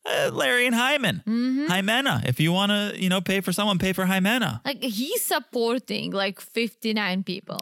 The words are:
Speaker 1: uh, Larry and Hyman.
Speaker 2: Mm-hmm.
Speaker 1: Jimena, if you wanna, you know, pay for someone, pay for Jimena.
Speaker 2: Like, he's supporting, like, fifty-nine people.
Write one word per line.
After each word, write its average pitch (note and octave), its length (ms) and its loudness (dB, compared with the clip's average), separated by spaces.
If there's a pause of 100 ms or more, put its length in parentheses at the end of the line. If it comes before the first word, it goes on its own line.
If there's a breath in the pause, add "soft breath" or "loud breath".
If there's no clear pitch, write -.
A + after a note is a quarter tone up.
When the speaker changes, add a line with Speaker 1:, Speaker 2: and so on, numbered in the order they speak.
Speaker 1:
uh, C#4 240 0
Larry B3+ 340 2
and B3 80 2
Hyman. A#3+ 520 0
Speaker 2:
Mm-hmm. B3 400 0
Speaker 1:
Jimena, G3+ 600 0
if B2+ 100 0
you D#3+ 140 2
wanna, G3+ 440 0
you F#3 120 0
know, F#3 120 2
pay G3 200 0
for F#3 120 -2
someone, G3+ 260 2
pay F#3+ 140 2
for F#3 120 0
Jimena. F#3+ 600 2
Speaker 2:
Like, C4+ 180 -6
he's C4+ 420 -2
supporting, A#3 880 -2
like, G3 280 -2
fifty-nine G#3+ 840 -2
people. - 380 -8